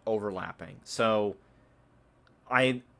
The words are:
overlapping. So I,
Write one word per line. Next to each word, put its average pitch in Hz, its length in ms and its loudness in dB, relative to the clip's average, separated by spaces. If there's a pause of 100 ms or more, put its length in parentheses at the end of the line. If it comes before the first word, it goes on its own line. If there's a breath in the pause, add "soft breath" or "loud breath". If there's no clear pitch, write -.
overlapping. 101 760 -4
So 107 540 0 (1120 soft breath)
I, 127 300 2 (180)